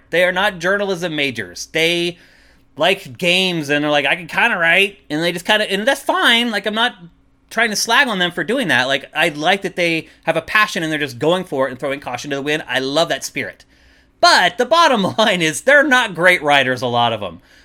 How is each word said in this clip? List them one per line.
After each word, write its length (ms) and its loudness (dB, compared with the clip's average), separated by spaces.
They 120 2
are 80 4
not 280 -2
journalism 560 -2
majors. 500 -6
They 540 -2
like 380 -2
games 520 0
and 140 0
they're 60 -2
like, 160 2
"I 100 0
can 120 -8
kinda 280 0
write," 440 2
and 140 -4
they 80 0
just 160 -8
kinda, 240 2
and 160 -2
that's 160 0
fine. 480 2
Like, 160 -4
I'm 80 -4
not 200 -2
trying 220 0
to 40 -4
slag 320 2
on 120 -2
them 120 0
for 120 -4
doing 240 -2
that. 200 2
Like, 280 -2
I 140 2
like 340 0
that 120 -6
they 340 -2
have 120 0
a 60 -4
passion 400 0
and 80 -4
they're 80 -2
just 180 -6
going 280 0
for 220 -2
it 40 -8
and 80 -14
throwing 200 -6
caution 300 -10
to 60 -6
the 80 -6
wind. 240 -2
I 100 -2
love 320 0
that 140 -6
spirit. 420 -10
But 380 4
the 60 0
bottom 360 4
<laughs> 160 -4
line 240 2
is 200 -2
they're 220 6
not 300 2
great 300 2
writers, 400 2
a 40 0
lot 260 2
of 100 -6
'em. 180 -10